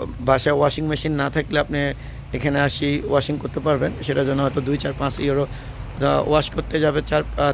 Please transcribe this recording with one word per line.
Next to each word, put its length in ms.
বাসায় 360
ওয়াশিং 320
মেশিন 240
না 180
থাকলে 300
আপনি 200
এখানে 260
আসি 460
ওয়াশিং 320
করতে 220
পারবেন। 320
সেটার 240
জন্য 160
হয়তো 200
দুই, 160
চার, 220
পাঁচ 200
ইউরো, 240
আহ, 840
ওয়াশ 220
করতে 280
যাবে 280
চার, 160
আহ, 160